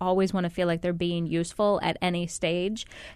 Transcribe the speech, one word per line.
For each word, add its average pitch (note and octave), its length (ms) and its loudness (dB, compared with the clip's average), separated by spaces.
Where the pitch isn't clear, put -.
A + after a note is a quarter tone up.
always F#3 320 4
wanna F3+ 160 0
feel F3+ 160 0
like E3+ 160 0
they're F3+ 100 0
being E3+ 340 0
useful E3+ 560 2
at E3 200 0
any F3 240 0
stage. F3+ 600 -2